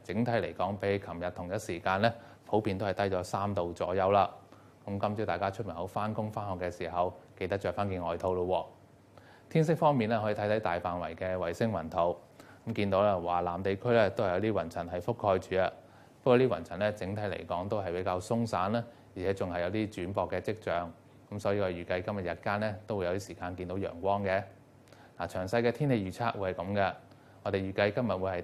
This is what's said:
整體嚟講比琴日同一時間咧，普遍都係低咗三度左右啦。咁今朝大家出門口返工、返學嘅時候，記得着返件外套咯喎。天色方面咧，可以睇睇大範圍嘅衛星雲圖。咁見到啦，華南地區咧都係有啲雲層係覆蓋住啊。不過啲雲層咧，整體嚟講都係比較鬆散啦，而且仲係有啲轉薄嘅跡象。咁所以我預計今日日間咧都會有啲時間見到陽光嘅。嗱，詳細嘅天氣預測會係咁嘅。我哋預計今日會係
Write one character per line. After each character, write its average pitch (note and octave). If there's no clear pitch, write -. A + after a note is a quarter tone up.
整 G#2
體 A#2+
嚟 F2+
講 F#2+
比 G2+
琴 F2
日 F2
同 F2+
一 F#2
時 F2+
間 F#2+
咧， A#2
普 G#2
遍 G#2
都 G#2
係 G2
低 F#2+
咗 F2+
三 G2+
度 F2
左 E2+
右 F#2+
啦。 G2
咁 G2+
今 G#2
朝 G#2+
大 F2
家 G2
出 -
門 F2+
口 F2
返 G#2+
工、 G#2+
返 G#2+
學 F2+
嘅 F2
時 F2
候， F2
記 F#2+
得 G2+
着 G2
返 G2+
件 F2+
外 E2+
套 F#2
咯 F2+
喎。 F2+
天 D#3+
色 D#3+
方 D3+
面 A2
咧， A2+
可 G#2+
以 G#2
睇 G#2
睇 G#2+
大 F2
範 F2
圍 E2+
嘅 F#2
衛 F2
星 A2+
雲 E2
圖。 F2
咁 A#2
見 G#2
到 F#2+
啦， G#2
華 F2
南 F2
地 G2
區 A#2+
咧 A2
都 G#2
係 F2+
有 F2+
啲 G#2+
雲 E2
層 E2+
係 F2+
覆 A2
蓋 F#2+
住 F#2
啊。 F2+
不 -
過 B2
啲 B2
雲 E2
層 E2+
咧， G#2
整 G2+
體 G#2+
嚟 F2+
講 F2+
都 G#2+
係 F2+
比 F2+
較 F#2
鬆 A#2
散 G2
啦， A#2
而 F#2+
且 F#2+
仲 F#2
係 F2+
有 F2
啲 G#2+
轉 F#2
薄 F#2+
嘅 F#2
跡 G#2+
象。 E2+
咁 G#2
所 G2+
以 G#2
我 F#2
預 F2
計 F#2
今 G#2
日 G2
日 E2+
間 G#2
咧 G#2+
都 G#2
會 F#2
有 F2
啲 G2+
時 F2+
間 F2+
見 F2+
到 F2+
陽 F#2+
光 G2
嘅。 G2
嗱， E2+
詳 F#2
細 A#2+
嘅 A#2
天 C#3+
氣 G2+
預 -
測 A#2
會 F#2+
係 E2+
咁 G2
嘅。 G2
我 G2+
哋 G2
預 F#2+
計 G#2
今 B2
日 G#2+
會 F#2+
係 F2+